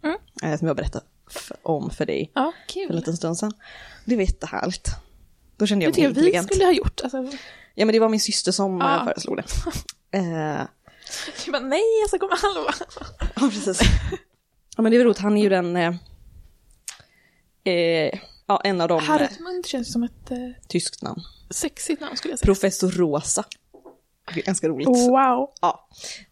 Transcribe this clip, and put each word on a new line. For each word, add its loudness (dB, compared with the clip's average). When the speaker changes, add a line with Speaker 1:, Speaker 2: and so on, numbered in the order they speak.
Speaker 1:
Mm. -2
Speaker 2:
eh, -2
som -2
jag 0
berättade -4
f-, -14
om -4
för -4
dig -4
Speaker 1:
Ja, -2
Speaker 2:
för -8
en -6
Speaker 1:
kul. -4
Speaker 2:
liten -4
stund -4
sedan. -4
Det 0
var 2
jättehärligt. -4
Då 0
kände 2
jag 2
Speaker 1:
Det 2
Speaker 2:
mig 6
Speaker 1:
tycker -
jag -2
vi 2
Speaker 2:
intelligent. 4
Speaker 1:
skulle 2
ha 8
gjort. 0
Alltså. -6
Speaker 2:
Ja, 0
men 4
det 6
var 6
min 2
syster -2
som, 0
Speaker 1:
Ja. 2
Speaker 2:
eh, -2
föreslog -4
det. -6
Speaker 1:
<laughs> -2
Speaker 2:
Eh. -4
Speaker 1:
Du -8
bara, -2
"Nej, 0
jag 2
ska 0
komma 0
halva." -2
Speaker 2:
Ja, -4
precis. 2
Ja, 2
men 4
det 10
är 8
roligt. 6
Han 2
är 4
ju 6
den... 2
Eh, 0
eh, 2
ja, 2
en 0
av 2
de, 2
eh, -2
Speaker 1:
Hartmut -2
känns -6
som 0
ett... -8
Eh, -6
Speaker 2:
tyskt -4
namn. -8
Speaker 1:
sexigt -6
namn -10
skulle -6
jag -8
säga. 2
Speaker 2:
Professor 2
Rosa. 0
Det -4
är -4
ganska 0
roligt. -2
Speaker 1:
Wow. 4
Speaker 2:
Ja. -2